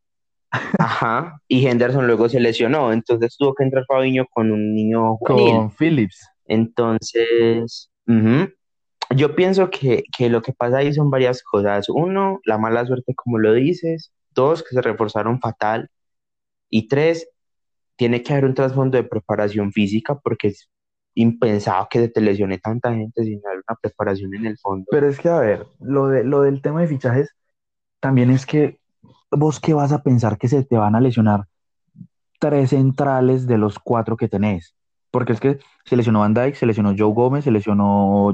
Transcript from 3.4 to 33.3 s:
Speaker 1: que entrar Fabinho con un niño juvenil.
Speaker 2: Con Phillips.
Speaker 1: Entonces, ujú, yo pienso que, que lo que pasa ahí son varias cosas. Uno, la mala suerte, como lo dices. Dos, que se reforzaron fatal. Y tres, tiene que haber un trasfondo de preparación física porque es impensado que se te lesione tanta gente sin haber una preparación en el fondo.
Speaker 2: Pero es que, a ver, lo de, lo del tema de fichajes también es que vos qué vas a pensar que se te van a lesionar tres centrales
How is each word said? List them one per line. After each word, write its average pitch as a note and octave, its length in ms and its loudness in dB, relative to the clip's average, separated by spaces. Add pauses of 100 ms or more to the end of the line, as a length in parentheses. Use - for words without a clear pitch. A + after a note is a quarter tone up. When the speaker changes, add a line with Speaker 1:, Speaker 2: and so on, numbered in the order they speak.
Speaker 1:
que C#3 100 -2
entrar C3 240 0
Fabinho C3 440 0
con A2 200 0
un G#2+ 220 -2
niño A2 440 0
juvenil. A#2+ 380 4
Speaker 2:
Con A2 160 -2
Phillips. D3 560 -2 (180)
Speaker 1:
Entonces, A#2 1500 0 (160)
ujú, A#2 420 2 (680)
yo C#3+ 200 2
pienso F#3 340 2
que, C3 340 0 (120)
que A#2+ 140 0
lo A#2 120 2
que A#2+ 120 -8
pasa B2 240 -2
ahí C#3+ 160 0
son D3 180 0
varias B2+ 320 0
cosas. G2+ 460 0
Uno, F#3+ 560 -2
la A2 120 0
mala A2+ 280 -2
suerte, B2+ 300 -4
como A#2 240 -4
lo G#2+ 140 4
dices. E3 580 -2 (220)
Dos, D3+ 300 0
que - 120 -20
se B2+ 60 0
reforzaron A2 580 -2
fatal. A2 500 -4 (800)
Y A2 180 -2
tres, E3 400 0 (680)
tiene A#2+ 280 0
que D3 100 -4
haber C#3 120 2
un C3+ 100 2
trasfondo C3 420 0
de A#2+ 60 2
preparación G#2 680 -4
física G#2+ 480 -2
porque A2+ 300 -4
es - 200 -10 (460)
impensado A2 720 0
que B2 100 0
se A#2 100 2
te A2+ 120 -2
lesione G2 380 0
tanta A#2+ 340 -4
gente A2+ 300 -6
sin G#2+ 220 -6
haber F#2+ 220 -10
una A2+ 140 -6
preparación G2 540 -6
en A2 120 -8
el G#2+ 100 -8
fondo. F#2+ 340 -8
Speaker 2:
Pero C#3+ 180 2
es C#3 100 -6
que, E3+ 100 -2
a E3+ 100 2
ver, G2+ 260 0 (160)
lo C#3 260 -2
de, C3+ 160 0
lo C#3+ 180 0
del C#3 200 0
tema D3+ 200 -2
de F3 60 2
fichajes C3+ 480 -2 (640)
también B2+ 320 2
es C3+ 140 2
que D3 340 0 (520)
vos D3+ 280 0
qué - 140 0
vas C#3+ 180 0
a D3 120 -2
pensar A#2 340 2
que - 100 -2
se C3 160 2
te A#2+ 140 0
van G#2 180 2
a A2+ 60 2
lesionar G#2+ 440 2 (920)
tres C#3+ 320 2
centrales C3 760 2